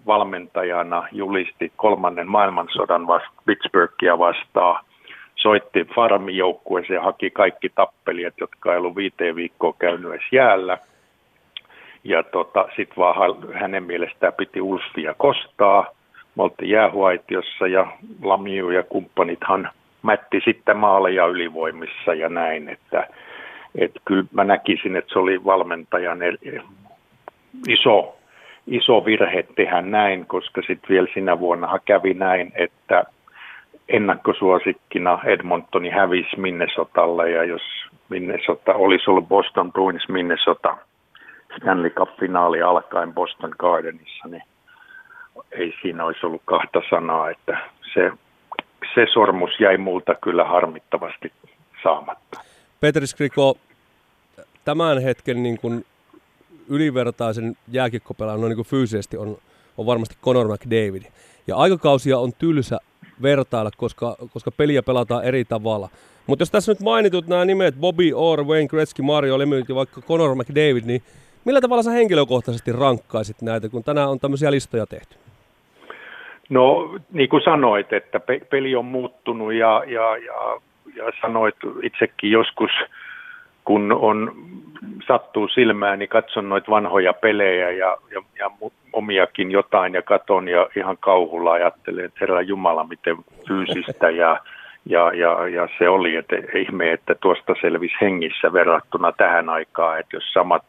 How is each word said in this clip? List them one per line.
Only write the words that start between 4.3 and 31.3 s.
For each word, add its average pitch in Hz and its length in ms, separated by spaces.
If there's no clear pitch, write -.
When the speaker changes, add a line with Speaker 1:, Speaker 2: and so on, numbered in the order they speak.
Speaker 1:
Soitti 101 500
farmijoukkueeseen 95 1000
ja 85 80
haki 95 280
kaikki 95 440
tappelijat, 87 680
jotka - 320
ei 87 60
ollut 87 180
viiteen 90 400
viikkoon 85 420
käynyt 87 320
edes - 220
jäällä. 98 460
Ja, 82 180
tota, 92 540
sit 98 200
vaan 90 200
ha-, - 440
hänen 95 220
mielestään 87 500
piti 95 280
Ulfia 90 540
kostaa. 101 720
Me 98 60
oltiin 90 280
jäähuaitiossa, 95 960
ja 92 200
Lemieux 98 500
ja 90 80
kumppanithan 92 880
mätti 104 420
sitten 107 320
maaleja 95 500
ylivoimissa 82 880
ja 80 140
näin, 80 400
että, - 380
et 87 140
kyllä 98 280
mä 98 120
näkisin, 95 520
että - 160
se - 60
oli 92 260
valmentajan 87 760
el-, - 400
iso, 110 480
iso 117 380
virhe 95 420
tehdä 87 260
näin, 98 440
koska - 400
sit - 220
vielä 92 260
sinä 90 260